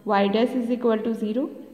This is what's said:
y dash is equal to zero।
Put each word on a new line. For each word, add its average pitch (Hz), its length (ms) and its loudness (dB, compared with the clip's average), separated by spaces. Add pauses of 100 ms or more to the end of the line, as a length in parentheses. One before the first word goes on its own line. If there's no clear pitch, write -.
y 202 200 4
dash 226 280 2
is 233 160 -2
equal 226 320 2
to 233 140 -2
zero। 220 300 -2 (260)